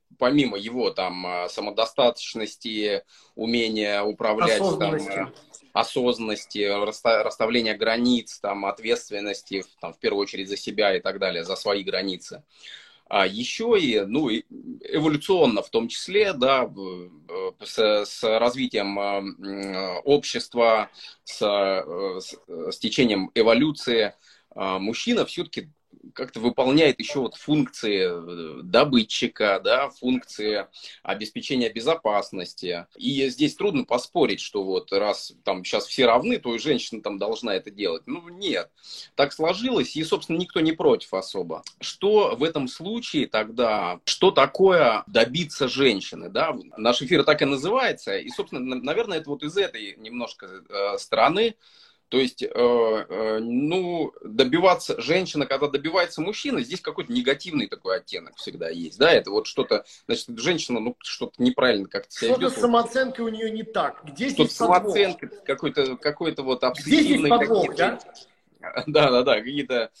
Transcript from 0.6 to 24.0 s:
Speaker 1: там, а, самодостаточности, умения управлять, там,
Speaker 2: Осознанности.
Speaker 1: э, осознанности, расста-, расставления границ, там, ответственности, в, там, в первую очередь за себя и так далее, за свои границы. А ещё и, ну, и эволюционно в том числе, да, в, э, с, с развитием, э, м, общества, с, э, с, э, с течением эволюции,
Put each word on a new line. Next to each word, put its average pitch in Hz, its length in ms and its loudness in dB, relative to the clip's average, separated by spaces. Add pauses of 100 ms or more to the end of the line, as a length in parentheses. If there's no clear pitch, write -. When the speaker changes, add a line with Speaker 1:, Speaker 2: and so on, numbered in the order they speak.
Speaker 1:
там, 90 360 -6
а, 90 220 -4
самодостаточности, 107 1600 -2 (320)
умения 110 640 0
управлять, 107 560 2
там, 101 360 0
Speaker 2:
Осознанности. 98 240 -4
Speaker 1:
э, 95 80 -4 (480)
осознанности, 110 1120 -2
расста-, 110 360 2
расставления 113 540 0
границ, 117 640 0
там, 101 260 -4
ответственности, 104 960 -4
в, - 60 -16 (120)
там, 85 140 -10
в - 60 -20
первую 101 220 0
очередь 95 260 -6
за 101 80 -4
себя 101 400 0
и 90 40 0
так 98 200 -4
далее, 92 240 -2
за 92 120 -4
свои 101 280 -2
границы. 95 580 -6 (680)
А 98 160 4
ещё 123 500 0
и, 123 240 2
ну, 120 300 -2
и 110 140 -2 (380)
эволюционно 151 800 2
в - 80 -12
том 117 180 0
числе, 180 460 0
да, 131 320 4
в, 92 440 -12 (200)
э, 92 220 -6 (120)
с, 107 420 0
с 110 320 -2
развитием, 117 600 -2
э, 101 40 -4
м, 98 1040 -6
общества, 117 840 2 (340)
с, - 180 -12
э, 95 800 -2
с, - 140 -16 (140)
э, 85 240 -8
с - 60 -12
течением 107 560 0
эволюции, 117 800 2 (400)